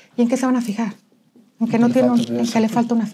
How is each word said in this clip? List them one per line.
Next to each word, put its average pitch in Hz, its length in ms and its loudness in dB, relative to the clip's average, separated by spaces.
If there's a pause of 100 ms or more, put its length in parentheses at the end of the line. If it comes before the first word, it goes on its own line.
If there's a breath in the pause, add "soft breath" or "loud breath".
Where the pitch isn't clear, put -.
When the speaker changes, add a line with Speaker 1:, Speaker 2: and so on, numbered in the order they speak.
(160 loud breath)
Speaker 1:
¿y 240 60 0
en 240 60 2
qué 233 80 0
se 262 100 -2
van 254 100 0
a 240 40 0
fijar? 220 340 -6 (640)
En 226 80 0
que 233 80 0
Speaker 2:
En 226 60 2
Speaker 1:
no 240 60 4
Speaker 2:
que 233 60 0
le 262 60 4
Speaker 1:
tiene 247 100 4
un, 240 80 2
Speaker 2:
falta 233 140 -2
Speaker 1:
en 233 60 -2
Speaker 2:
pieza. 240 160 -2
Speaker 1:
que 226 60 2
le 220 80 2
falta 233 260 0
una, 220 200 -2